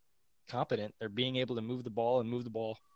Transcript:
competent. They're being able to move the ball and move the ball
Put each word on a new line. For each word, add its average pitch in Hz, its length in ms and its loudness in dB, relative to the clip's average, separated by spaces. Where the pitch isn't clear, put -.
competent. 120 520 -2
They're 110 100 -2
being 127 260 0
able 127 200 2
to 113 60 0
move 120 220 -2
the 120 80 -8
ball 117 300 4
and 113 80 -2
move 120 140 0
the 120 60 -8
ball 110 300 -4